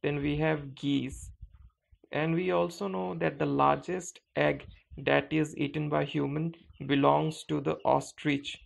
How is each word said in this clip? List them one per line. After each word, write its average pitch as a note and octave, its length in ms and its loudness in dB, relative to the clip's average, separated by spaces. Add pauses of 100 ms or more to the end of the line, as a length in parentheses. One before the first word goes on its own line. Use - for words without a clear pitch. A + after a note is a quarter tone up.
then D3 220 -2
we D3 140 0
have D3+ 400 0
geese. C#3 560 -2 (800)
And D#3+ 240 0
we F3+ 160 0
also F3 340 0
know F#3 300 -4
that D#3 240 -2
the D3 60 2
largest C#3+ 760 0 (160)
egg D3 280 2 (320)
that C#3+ 360 0
is D#3 260 0
eaten D3 300 -2
by D3 160 0
human D3+ 500 -2 (320)
belongs C#3+ 640 4
to D3+ 120 0
the D3+ 240 -2
ostrich. C#3 800 0